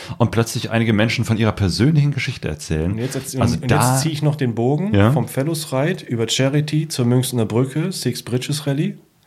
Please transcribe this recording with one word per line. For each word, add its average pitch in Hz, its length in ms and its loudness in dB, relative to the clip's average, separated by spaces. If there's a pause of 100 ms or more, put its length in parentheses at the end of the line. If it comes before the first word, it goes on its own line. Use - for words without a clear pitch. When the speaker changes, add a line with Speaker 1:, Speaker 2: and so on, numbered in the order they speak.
(180)
Speaker 1:
und 107 140 2
plötzlich 110 400 -2
einige 113 220 2
Menschen 110 320 2
von 113 120 0
ihrer 107 140 2
persönlichen 139 600 2
Geschichte - 360 -6
erzählen. 80 460 -2
Speaker 2:
Und 110 60 -6
jetzt, 127 160 -4
jetzt, 135 240 -8
Speaker 1:
Also 120 220 2
Speaker 2:
und 127 80 -4
Speaker 1:
da 110 240 4
Speaker 2:
jetzt 135 100 2
ziehe 160 100 -2
ich 147 80 -4
noch 147 160 2
den 120 180 0
Bogen 151 400 0
Speaker 1:
Ja. 104 160 6
Speaker 2:
vom 127 160 0
Fellows 151 460 -4
Ride 151 320 -2
über 113 240 -2
Charity 151 580 0
zur 123 180 0
Münchner 123 400 2
Brücke, 131 460 0
Six - 320 -4
Bridges - 420 -4
Rally. 156 320 -2 (300)